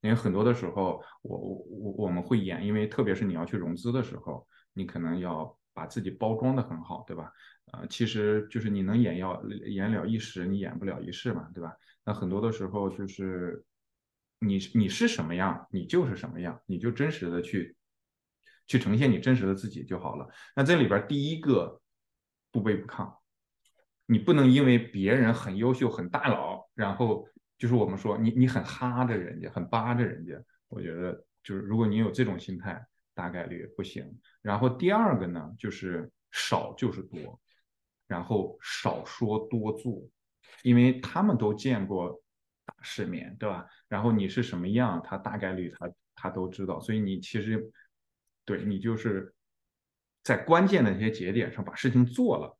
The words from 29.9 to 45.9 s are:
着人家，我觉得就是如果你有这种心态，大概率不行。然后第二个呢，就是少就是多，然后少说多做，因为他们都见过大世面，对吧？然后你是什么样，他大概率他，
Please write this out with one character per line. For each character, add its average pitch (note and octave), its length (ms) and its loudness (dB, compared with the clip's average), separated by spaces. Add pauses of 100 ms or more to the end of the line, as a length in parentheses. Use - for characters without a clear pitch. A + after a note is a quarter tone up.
着 A#2+ 100 4
人 E2 200 -4
家， E2+ 100 -10 (340)
我 G#2+ 120 -10
觉 E2+ 140 -8
得 F2 300 -6 (200)
就 G2 100 -8
是 F#2+ 60 -4
如 G2 160 -2
果 A2+ 100 4
你 G#2 120 2
有 A2 120 2
这 B2 140 0
种 G2 120 -2
心 F2+ 220 -8
态， F#2+ 260 -10 (300)
大 F2+ 160 -8
概 F2 140 -8
率 F2 220 -10 (100)
不 - 60 -6
行。 - 360 -12 (240)
然 G#2 160 -2
后 B2+ 100 4
第 F3 220 2
二 G#3 260 4
个 F#2 120 -2
呢， E2 280 -8
就 G#2 140 -6
是 F2 400 -6 (220)
少 - 440 -2
就 B2 140 0
是 F#2+ 120 -10
多， - 380 -14 (640)
然 F2 180 -6
后 G2 360 -2
少 - 440 -4
说 A2 440 -2
多 G#2+ 240 -2
做， G#2+ 300 -6 (600)
因 - 120 8
为 B2 260 8
他 - 220 -2
们 G3+ 140 4
都 G#2 180 2
见 G#2+ 320 -2
过 F2+ 340 -4 (440)
大 - 180 -16
世 - 220 -8
面， F#2 340 -8
对 G#2+ 100 -2
吧？ F2 180 -6 (220)
然 G#2 140 -2
后 A#2 80 4
你 G2+ 180 4
是 A#2+ 140 0
什 G#2 160 -4
么 F2 80 -4
样， G#2 380 2
他 G2 140 -8
大 G2+ 180 -6
概 G2 160 -2
率 F2+ 260 -6
他， - 140 -8 (220)